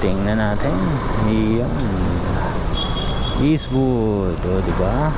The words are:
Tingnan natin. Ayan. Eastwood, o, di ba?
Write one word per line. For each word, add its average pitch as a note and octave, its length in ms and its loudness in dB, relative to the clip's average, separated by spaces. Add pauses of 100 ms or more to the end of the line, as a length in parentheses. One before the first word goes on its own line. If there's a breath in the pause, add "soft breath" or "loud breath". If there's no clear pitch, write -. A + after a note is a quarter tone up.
Tingnan G2+ 320 0
natin. G#2 380 0 (520)
Ayan. A2 460 2 (1700)
Eastwood, B2 960 0
o, F#2 260 0
di F2 140 0
ba? F2+ 420 0